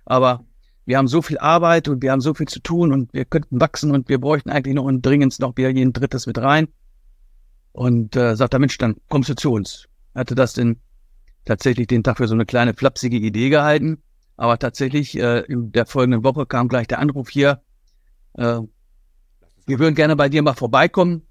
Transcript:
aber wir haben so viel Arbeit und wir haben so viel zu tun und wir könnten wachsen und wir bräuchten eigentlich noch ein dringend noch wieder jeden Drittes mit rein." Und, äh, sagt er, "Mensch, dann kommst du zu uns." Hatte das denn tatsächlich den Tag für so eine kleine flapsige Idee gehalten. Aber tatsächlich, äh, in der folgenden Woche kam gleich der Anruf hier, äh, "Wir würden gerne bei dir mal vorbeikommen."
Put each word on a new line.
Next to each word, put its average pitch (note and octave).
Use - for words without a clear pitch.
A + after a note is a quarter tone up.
aber B2+
wir B2+
haben C3+
so D#3
viel D3
Arbeit E3
und C3
wir C3
haben C3+
so D3+
viel D3
zu -
tun E3+
und C3+
wir C3+
könnten D3
wachsen D#3
und C#3
wir C3+
bräuchten C#3+
eigentlich C#3
noch C#3
ein C3
dringend C3+
noch B2+
wieder C3
jeden C3
Drittes B2
mit A#2
rein." D3
Und, A#2+
äh, A#2+
sagt B2
er, C3
"Mensch, C#3
dann A2+
kommst C#3
du B2+
zu C3+
uns." -
Hatte B2+
das B2+
denn A#2
tatsächlich A#2
den A#2+
Tag B2
für B2
so A2
eine A2+
kleine A#2+
flapsige B2+
Idee A2
gehalten. D3+
Aber A#2
tatsächlich, C3+
äh, A#2+
in A#2
der A#2
folgenden B2
Woche C3+
kam B2
gleich A#2
der B2
Anruf C#3
hier, C#3
äh, A#2
"Wir C#3
würden D#3
gerne D#3
bei C#3+
dir D3+
mal C#3
vorbeikommen." D#3+